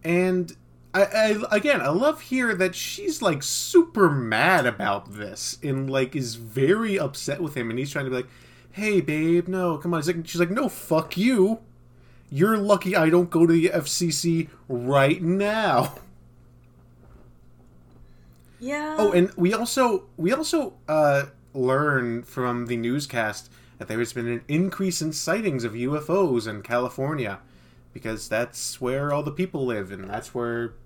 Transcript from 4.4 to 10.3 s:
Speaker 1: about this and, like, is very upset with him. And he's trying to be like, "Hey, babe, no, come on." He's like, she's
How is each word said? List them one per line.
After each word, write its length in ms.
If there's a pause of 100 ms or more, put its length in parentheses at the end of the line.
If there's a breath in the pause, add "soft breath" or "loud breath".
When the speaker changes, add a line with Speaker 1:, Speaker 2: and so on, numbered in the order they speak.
Speaker 1:
about 480
this 480
and, 260
like, 260
is 200
very 640
upset 420
with 160
him. 140
And 80
he's 120
trying 140
to 60
be 60
like, 120 (440 loud breath)
"Hey, 280
babe, 480
no, 300
come 160
on." 60
He's 80
like, 180
she's 140